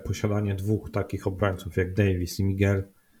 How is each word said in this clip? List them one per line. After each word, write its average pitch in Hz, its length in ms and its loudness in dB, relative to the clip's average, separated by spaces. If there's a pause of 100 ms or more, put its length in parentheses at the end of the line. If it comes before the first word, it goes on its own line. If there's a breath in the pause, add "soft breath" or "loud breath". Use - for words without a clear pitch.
posiadanie 104 500 0
dwóch 101 360 0
takich 98 360 -4
obrońców 95 500 -2
jak 90 160 2
Davis 92 460 2
i 101 40 0
Miguel 98 400 2 (380)